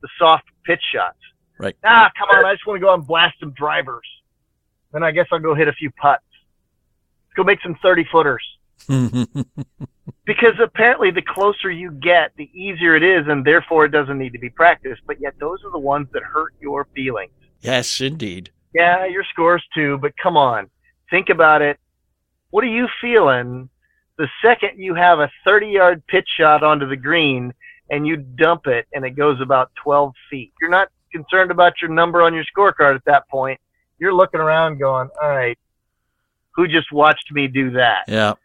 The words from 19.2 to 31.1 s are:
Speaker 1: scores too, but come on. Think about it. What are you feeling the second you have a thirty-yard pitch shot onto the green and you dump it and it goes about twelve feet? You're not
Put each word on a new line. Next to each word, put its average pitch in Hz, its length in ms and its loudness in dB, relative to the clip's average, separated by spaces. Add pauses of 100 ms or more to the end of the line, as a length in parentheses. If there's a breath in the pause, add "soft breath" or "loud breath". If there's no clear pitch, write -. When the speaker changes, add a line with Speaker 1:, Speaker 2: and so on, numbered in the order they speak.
Speaker 1:
scores 170 400 0 (100)
too, 143 240 -2
but 147 220 -6
come 175 160 -2
on. 120 340 0 (400)
Think 185 180 -2
about 160 340 4
it. 147 160 -2 (720)
What 208 140 0
are 254 40 -2
you 233 180 -2 (140)
feeling 131 680 0 (480)
the 156 120 -4 (140)
second 220 360 2
you 190 160 -8
have 175 260 4
a 143 100 0 (140)
thirty-yard 190 640 2
pitch 185 300 -2
shot 151 260 4
onto 151 260 0
the 139 80 -6
green 131 560 -2 (380 soft breath)
and 147 160 -4
you 160 100 -2
dump 151 520 -2
it 117 240 -2
and 135 120 -8
it 127 120 -8
goes 143 240 0
about 131 300 0 (120)
twelve 143 300 0 (180)
feet? 127 300 -14
You're 165 100 -4
not 190 180 2 (240)